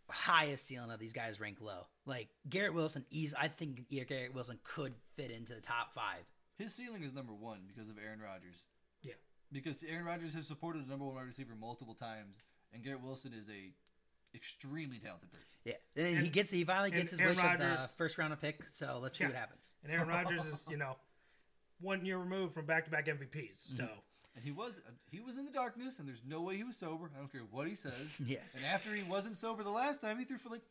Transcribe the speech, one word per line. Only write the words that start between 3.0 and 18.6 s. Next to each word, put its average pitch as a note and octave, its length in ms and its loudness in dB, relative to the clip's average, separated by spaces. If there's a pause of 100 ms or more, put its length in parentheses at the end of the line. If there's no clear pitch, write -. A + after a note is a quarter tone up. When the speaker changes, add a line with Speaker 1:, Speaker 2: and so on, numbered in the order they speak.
Speaker 1:
he's, D3+ 240 0
I D3 140 4
think C3+ 400 -6
Garrett C3 460 -2
Wilson A#2+ 300 -6
could C3+ 300 -4 (220)
fit C3 140 -6
into A#2 240 -8
the A2 60 -12
top A#2 340 -2
five. G2 260 -2 (380)
Speaker 2:
His G#3+ 160 -4
ceiling A#3 280 -6
is C3+ 100 -4
number B2+ 220 -8
one G#2+ 320 -8
because G#2+ 240 -10
of G#2 140 -12
Aaron A2 160 -8
Rodgers. F2+ 440 -10 (380)
Speaker 3:
Yeah. C3+ 100 -8 (400)
Speaker 2:
Because C#3 360 -4
Aaron E3 160 -2
Rodgers E3 300 -2
has D#3 120 -4
supported D3+ 400 -4
the C3 40 -6
number C#3 140 -2
one C3+ 120 -4
wide B2+ 100 -6
receiver B2 340 -8
multiple A#2 340 -8
times, G#2+ 420 -8 (360)
and A#2 100 -12
Garrett C3+ 200 -4
Wilson C3 320 -8
is G#2+ 140 -10
a G2 240 -10 (640)
extremely C3+ 640 -6
talented F#2 320 -10
person. - 160 -18 (180)
Speaker 1:
Yeah, A#2 100 -2 (220)
and E3+ 220 6
he E3+ 80 8
Speaker 3:
And, D#3 60 2
Speaker 1:
gets, G3 180 6
he F3 140 6
finally F#3+ 260 6
Speaker 3:
and E3+ 80 6
Speaker 1:
gets E3+ 140 4
his - 80 0
Speaker 3:
Aaron F3+ 160 10
Speaker 1:
wish F3+ 80 8
of F3 140 8
the - 80 4
Speaker 3:
Rodgers C3 300 4
Speaker 1:
first D#3+ 220 2
round D#3 140 2
of D3 80 -4
pick. D3+ 200 0 (100)